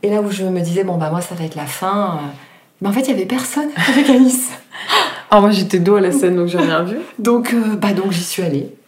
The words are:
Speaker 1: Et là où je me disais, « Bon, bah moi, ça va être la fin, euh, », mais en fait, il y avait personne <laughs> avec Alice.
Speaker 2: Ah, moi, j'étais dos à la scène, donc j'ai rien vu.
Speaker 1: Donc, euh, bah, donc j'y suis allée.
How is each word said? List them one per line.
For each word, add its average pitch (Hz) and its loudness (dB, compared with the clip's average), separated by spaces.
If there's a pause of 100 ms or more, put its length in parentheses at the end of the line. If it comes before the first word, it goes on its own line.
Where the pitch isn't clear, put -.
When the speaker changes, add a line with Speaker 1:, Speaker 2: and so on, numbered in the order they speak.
Speaker 1:
Et 202 2
là 208 0
où 202 -2
je 190 -6
me 185 -2
disais, « 170 -2
Bon, 175 -2
bah 160 -2
moi, 175 -2
ça 175 -10
va 165 -6
être 160 -8
la 147 -8
fin, 190 -2
euh, », 147 -6 (540)
mais 196 -2
en 202 0
fait, 247 0
il 269 -2
y 269 2
avait 196 -2
personne 254 -4 (120)
<laughs> 170 0
avec 277 2
Alice. 254 4 (840)
Speaker 2:
Ah, 208 8
moi, 208 6
j'étais 190 0
dos 196 4
à 196 4
la 180 2
scène, 180 2
donc 175 0
j'ai 175 -2
rien 165 2
vu. 190 -4 (240)
Speaker 1:
Donc, 240 2
euh, 214 0
bah, 202 0
donc 190 0
j'y 175 -2
suis - -6
allée. 143 -4 (140)